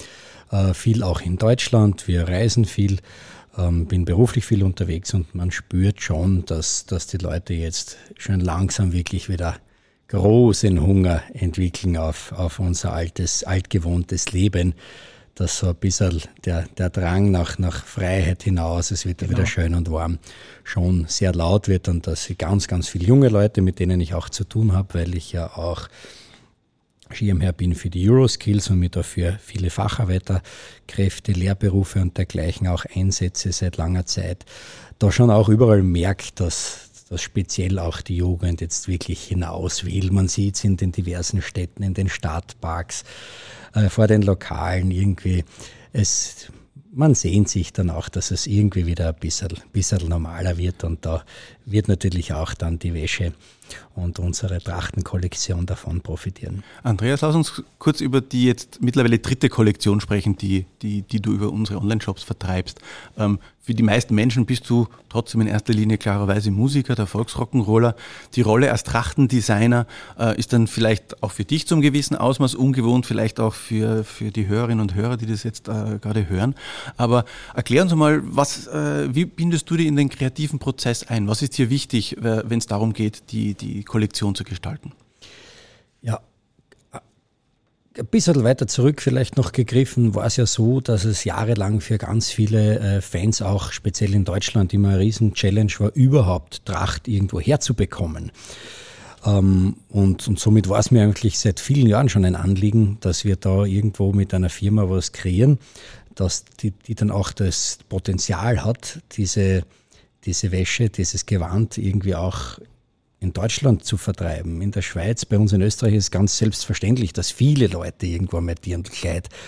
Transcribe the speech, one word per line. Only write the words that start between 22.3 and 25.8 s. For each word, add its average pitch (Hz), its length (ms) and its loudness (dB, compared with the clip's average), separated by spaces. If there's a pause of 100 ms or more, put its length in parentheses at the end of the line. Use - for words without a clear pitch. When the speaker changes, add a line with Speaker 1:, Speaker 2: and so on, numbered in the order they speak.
Speaker 1:
ganz, 98 320 0
ganz 90 220 -4
viele 87 160 -4
junge 131 240 8
Leute, 104 320 4
mit 92 180 2
denen 90 220 2
ich 85 140 -2
auch 85 120 -6
zu - 160 -8
tun 110 300 2
habe, 95 220 0
weil 85 200 -2
ich - 160 -8
ja 85 240 -6
auch 85 320 -6 (1200)